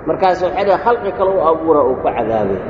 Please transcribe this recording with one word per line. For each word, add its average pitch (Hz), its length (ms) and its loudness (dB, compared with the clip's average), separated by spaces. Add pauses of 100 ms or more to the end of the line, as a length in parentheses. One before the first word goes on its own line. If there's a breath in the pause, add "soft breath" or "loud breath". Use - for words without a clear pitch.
Markaas 170 360 0
waxay 180 260 -2
dhahay, 185 180 2
"Khalqi 226 280 0
kale 190 200 0
u - 100 0
abuura 160 400 2
oo 127 140 2
ku - 80 -8
cadaabay." 107 560 -2 (100)